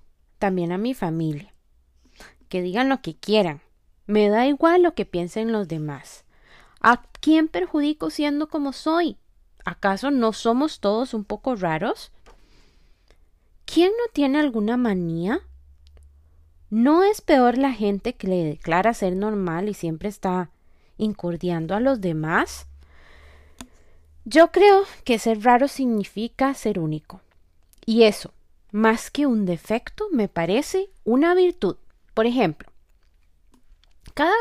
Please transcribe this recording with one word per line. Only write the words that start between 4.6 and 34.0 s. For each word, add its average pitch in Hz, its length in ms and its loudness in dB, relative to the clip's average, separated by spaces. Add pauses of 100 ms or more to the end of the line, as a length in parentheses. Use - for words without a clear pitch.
lo 339 100 2
que 202 120 -4
piensen 180 460 -6
los 214 160 -4
demás. 151 560 -10 (560)
¿A 240 220 2 (180)
quién 320 300 4
perjudico 302 600 -4
siendo 294 380 -4
como 285 240 -6
soy? 320 460 -2 (480)
¿Acaso 196 460 -2
no 233 200 2
somos 247 480 -2
todos 214 340 -2
un 214 120 -6
poco 233 320 -6
raros? 180 560 -4 (1500)
¿Quién 359 260 2
no 466 220 -4
tiene 285 260 0
alguna 233 380 -2
manía? 185 640 -2 (1300)
¿No 277 340 4
es 415 160 2
peor 254 380 4
la 269 160 0
gente 202 400 -2
que - 140 -8
le 185 180 0
declara 170 480 0
ser 185 240 -2
normal 196 500 -4
y 208 60 -6
siempre 165 340 -8
está 185 440 -4 (460)
incordiando 175 760 -4
a 214 60 -2
los 262 180 0
demás? 170 680 -4 (1600)
Yo 320 260 6
creo 392 320 8 (200)
que 226 160 0
ser 220 240 -2
raro 247 240 6
significa 240 880 -4
ser 208 260 -4
único. 156 420 -6 (640)
Y 226 180 4
eso, - 280 2 (400)
más 220 380 0
que 285 160 -2
un 226 200 2
defecto, 214 680 -6
me 226 160 0
parece 240 600 -2 (140)
una 277 300 2
virtud. 359 440 0 (360)
Por 220 120 0
ejemplo, 233 440 -2 (1400)